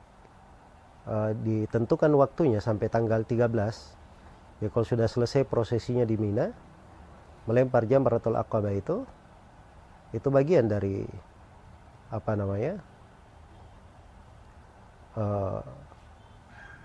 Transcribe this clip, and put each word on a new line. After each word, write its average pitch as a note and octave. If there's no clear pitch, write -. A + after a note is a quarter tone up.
eh, A2
ditentukan A#2
waktunya C3+
sampai G#2+
tanggal A2+
tiga A#2+
belas. A2
Ya, G#2+
kalau A#2
sudah A2+
selesai B2
prosesinya A#2+
di A2
Mina, A2
melempar B2
jamratul A#2
Aqabah G#2
itu, F3+
itu A2
bagian C#3
dari, G2+
apa A2
namanya, G2+
eh, G#2